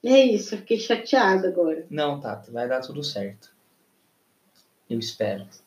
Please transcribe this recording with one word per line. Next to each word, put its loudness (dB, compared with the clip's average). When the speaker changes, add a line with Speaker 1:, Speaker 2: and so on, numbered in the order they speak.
Speaker 1:
É 8
isso, 0
eu -8
fiquei -2
chateada 2
agora. -2
Speaker 2:
Não, -2
Tata, -10
vai -4
dar -2
tudo -12
certo. -8
Eu -4
espero. -6